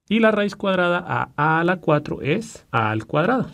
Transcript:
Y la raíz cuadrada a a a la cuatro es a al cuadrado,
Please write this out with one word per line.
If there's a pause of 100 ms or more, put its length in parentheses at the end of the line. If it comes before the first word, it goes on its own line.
Y
la
raíz
cuadrada
a
a
a
la
cuatro
es
a
al
cuadrado,